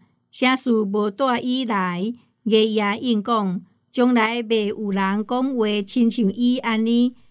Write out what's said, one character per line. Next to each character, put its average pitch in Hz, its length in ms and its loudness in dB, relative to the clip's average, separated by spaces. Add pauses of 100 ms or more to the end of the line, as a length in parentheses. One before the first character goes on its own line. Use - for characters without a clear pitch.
(320)
：“啥 254 240 0
事 254 160 -2
无 208 400 0
带 247 300 0
伊 254 240 -2
来？” 190 480 -4 (320)
耶 220 200 4
爷 214 360 0
应 233 200 0
讲 196 400 -2 (300)
：“从 247 220 2
来 233 300 2
未 220 240 0
有 208 240 -4
人 196 360 0
讲 254 300 -2
话 214 280 0
亲 233 240 2
像 214 240 0
伊 247 260 0
安 220 260 -2
尼。” 240 280 2 (180)